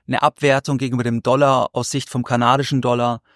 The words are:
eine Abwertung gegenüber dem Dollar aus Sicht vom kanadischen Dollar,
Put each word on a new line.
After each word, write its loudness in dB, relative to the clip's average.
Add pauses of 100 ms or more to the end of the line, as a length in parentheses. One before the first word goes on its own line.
eine -2
Abwertung 0
gegenüber -2
dem -2
Dollar 2
aus -4
Sicht -6
vom -4
kanadischen 0
Dollar, -2 (140)